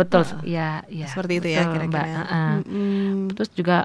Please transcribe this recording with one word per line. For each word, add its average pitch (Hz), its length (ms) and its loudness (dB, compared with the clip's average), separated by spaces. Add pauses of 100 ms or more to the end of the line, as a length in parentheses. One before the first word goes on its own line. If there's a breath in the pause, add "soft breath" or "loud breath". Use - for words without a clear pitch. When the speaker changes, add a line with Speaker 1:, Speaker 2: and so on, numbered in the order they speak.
Speaker 1:
betul. 180 240 4
Speaker 2:
Heeh. 156 240 -8
Speaker 1:
Iya, 160 200 -2 (200)
iya. 156 240 -8
Speaker 2:
Seperti 185 240 -2
itu 175 160 -2
ya, 165 80 4
Speaker 1:
Betul, 170 160 2
Speaker 2:
kira-kira. 160 240 -2
Speaker 1:
Mbak. 160 160 -4
Heeh. 160 320 0
Speaker 2:
Mm-mm. 196 680 0 (220)
Speaker 1:
Terus 214 160 -2
juga 175 320 2